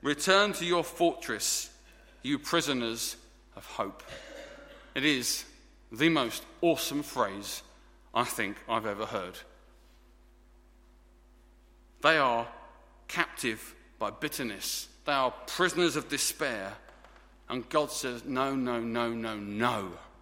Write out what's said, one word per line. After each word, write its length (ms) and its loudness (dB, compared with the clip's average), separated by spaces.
"Return 520 4
to 120 -4
your 200 4
fortress, 840 0
you 180 -2
prisoners 800 0
of 100 -16
hope." 380 -6
It 80 -2
is 400 2
the 160 4
most 360 2
awesome 420 2
phrase 580 -2
I 100 4
think 340 -2
I've 180 0
ever 200 -2
heard. 340 -6
They 160 8
are 300 4
captive 680 -2
by 140 -2
bitterness. 760 -6
They 80 0
are 180 4
prisoners 480 2
of 140 -4
despair. 680 -2
And 180 -4
God 240 2
says, 320 -6
"No, 320 0
no, 240 0
no, 320 0
no, 240 -4
no. 600 0